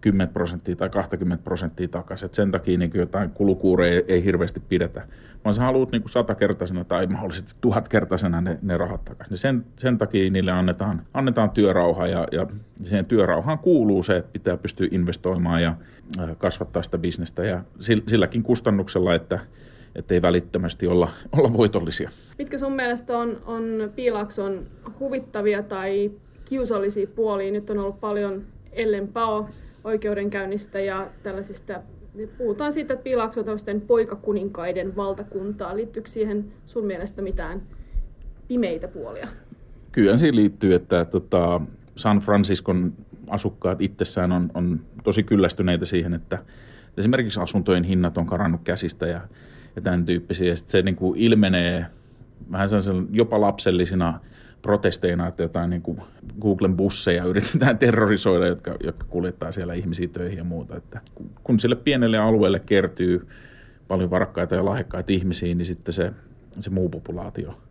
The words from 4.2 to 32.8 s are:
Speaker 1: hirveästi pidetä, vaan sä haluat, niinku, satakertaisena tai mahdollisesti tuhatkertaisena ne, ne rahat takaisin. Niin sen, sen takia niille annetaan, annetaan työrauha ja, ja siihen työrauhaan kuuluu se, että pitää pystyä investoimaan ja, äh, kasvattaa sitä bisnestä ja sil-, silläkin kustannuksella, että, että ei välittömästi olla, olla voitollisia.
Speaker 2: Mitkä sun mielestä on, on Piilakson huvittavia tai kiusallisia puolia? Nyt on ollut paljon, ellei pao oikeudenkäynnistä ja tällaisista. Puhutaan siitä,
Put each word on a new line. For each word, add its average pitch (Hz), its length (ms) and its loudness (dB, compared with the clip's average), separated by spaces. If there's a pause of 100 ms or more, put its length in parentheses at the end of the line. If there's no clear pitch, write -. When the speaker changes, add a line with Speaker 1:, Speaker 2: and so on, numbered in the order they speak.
Speaker 1:
hirveästi 87 460 0
pidetä, 87 380 -2 (380)
vaan 107 80 2
sä 113 80 0
haluat, 131 300 2
niinku, 113 160 -2
satakertaisena 95 760 0
tai 90 240 0
mahdollisesti 92 440 -6 (100)
tuhatkertaisena 101 800 2
ne, 90 200 -2
ne 90 160 0
rahat 87 280 -4
takaisin. - 260 -14
Niin 92 60 -6
sen, 127 280 0 (100)
sen 123 220 0
takia 95 340 2
niille 95 200 2
annetaan, 90 500 0 (120)
annetaan 120 360 2
työrauha 90 580 4
ja, 85 240 -2
ja 87 160 -2 (360)
siihen 95 220 0
työrauhaan 101 540 2
kuuluu 107 440 4
se, 92 140 2
että - 160 -4
pitää 87 240 -2
pystyä 92 340 -2
investoimaan 87 680 0
ja, 82 140 2 (440)
äh, 82 180 -4
kasvattaa - 460 -2
sitä - 140 -6
bisnestä 85 460 -4
ja 92 200 -2 (220)
sil-, 107 220 2
silläkin 110 360 2
kustannuksella, 98 720 2
että, 82 240 -2 (560)
että - 180 -4
ei 90 80 4
välittömästi 90 680 0
olla, 87 240 4 (260)
olla 131 160 4
voitollisia. 98 560 0 (280)
Speaker 2:
Mitkä 285 200 -8
sun 269 160 -4
mielestä 240 440 -2
on, 233 280 -2
on 226 500 -4
Piilakson 208 720 -4 (320)
huvittavia 214 640 -2
tai 202 480 -2 (340)
kiusallisia 208 680 -2
puolia? 202 360 -2
Nyt 208 180 -6
on 208 80 -2
ollut 196 220 -6
paljon, 208 440 -4 (280)
ellei 208 360 -2
pao 214 420 -4 (340)
oikeudenkäynnistä 202 960 -4
ja 196 280 -4 (160)
tällaisista. 196 580 -10 (560)
Puhutaan 254 360 -2
siitä, 294 200 -2